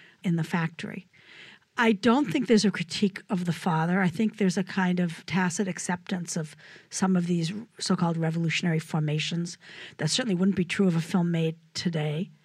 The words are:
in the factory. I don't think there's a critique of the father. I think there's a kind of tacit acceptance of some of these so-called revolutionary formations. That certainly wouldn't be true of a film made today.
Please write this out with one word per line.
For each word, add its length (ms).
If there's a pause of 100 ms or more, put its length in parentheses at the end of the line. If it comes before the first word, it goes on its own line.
(240)
in 140
the 60
factory. 600 (720)
I 160
don't 360
think 180
there's 180
a 60
critique 580
of 160
the 80
father. 480
I 80
think 280
there's 200
a 80
kind 340
of 280
tacit 400
acceptance 680
of 200 (340)
some 260
of 120
these 260 (260)
so-called 380
revolutionary 640
formations. 800 (400)
That 120
certainly 260
wouldn't 220
be 80
true 220
of 100
a 40
film 300
made 240 (180)
today. 580 (140)